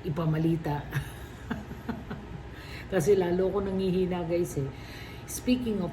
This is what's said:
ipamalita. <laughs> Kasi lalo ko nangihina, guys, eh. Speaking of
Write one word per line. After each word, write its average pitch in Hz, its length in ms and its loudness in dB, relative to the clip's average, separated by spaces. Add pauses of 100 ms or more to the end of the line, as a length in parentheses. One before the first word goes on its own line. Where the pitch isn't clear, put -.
ipamalita. 160 760 2 (1200)
<laughs> - 840 -10
Kasi 190 260 6
lalo 180 320 4
ko 196 120 2
nangihina, 185 640 2
guys, 170 360 2
eh. 135 80 -2 (560)
Speaking 226 560 0
of 170 100 0